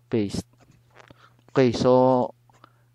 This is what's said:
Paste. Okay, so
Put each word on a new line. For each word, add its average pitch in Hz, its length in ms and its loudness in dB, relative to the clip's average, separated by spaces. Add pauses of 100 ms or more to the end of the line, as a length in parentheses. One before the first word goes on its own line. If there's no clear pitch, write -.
Paste. 104 400 -6 (1040)
Okay, 131 160 2
so 127 640 0 (600)